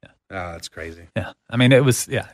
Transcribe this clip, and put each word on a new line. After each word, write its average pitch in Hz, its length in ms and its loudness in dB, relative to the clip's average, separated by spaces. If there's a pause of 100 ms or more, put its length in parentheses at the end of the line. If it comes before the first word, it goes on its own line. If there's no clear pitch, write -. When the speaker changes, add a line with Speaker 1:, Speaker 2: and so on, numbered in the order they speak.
(320)
Speaker 1:
Oh, 90 200 -12
that's 82 160 -16
crazy. 82 360 -16 (120)
Speaker 2:
Yeah. 104 180 -8 (160)
I 113 80 -6
mean, 127 140 4
it 127 140 8
was, 127 220 0
yeah, 127 260 -6